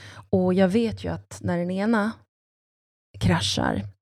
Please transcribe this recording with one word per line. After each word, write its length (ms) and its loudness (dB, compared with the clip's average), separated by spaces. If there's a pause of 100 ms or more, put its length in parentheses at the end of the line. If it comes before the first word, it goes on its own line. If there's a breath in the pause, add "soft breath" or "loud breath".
(300 loud breath)
Och 240 2
jag 140 6
vet 360 0
ju 80 -4
att 320 -10
när 140 -2
den 140 -2
ena 400 0 (1080)
kraschar 640 0 (180)